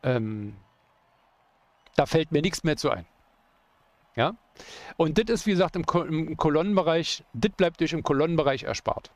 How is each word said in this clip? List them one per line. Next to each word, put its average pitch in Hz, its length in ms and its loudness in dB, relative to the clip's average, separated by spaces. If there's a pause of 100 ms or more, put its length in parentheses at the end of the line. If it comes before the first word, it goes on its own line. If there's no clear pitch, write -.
Ähm, 110 540 -4 (1400)
da 147 100 4
fällt 160 280 0
mir 147 100 2
nichts 185 220 -4
mehr 151 120 0
zu 143 140 -2
ein. 90 160 -6 (1080)
Ja? 147 180 0 (640)
Und 160 220 2
das 226 140 0
ist, - 140 -2
wie 214 60 2
gesagt, 180 240 2
im 170 100 -2
Ko-, 175 160 2
im 156 340 -4
Kolonnenbereich, 165 880 2 (100)
das 156 200 0
bleibt 170 280 0
euch 160 120 0
im 156 100 -4
Kolonnenbereich 143 600 2
erspart. - 520 -6